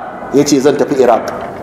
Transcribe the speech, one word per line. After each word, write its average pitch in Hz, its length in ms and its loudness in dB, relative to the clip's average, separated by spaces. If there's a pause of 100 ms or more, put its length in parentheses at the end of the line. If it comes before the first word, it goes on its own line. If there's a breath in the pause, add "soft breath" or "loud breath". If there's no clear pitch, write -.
(340)
Ya 139 100 4
ce, 143 160 2
"Zan 135 180 2
tafi 131 200 -2
Iraq." 123 320 2 (340)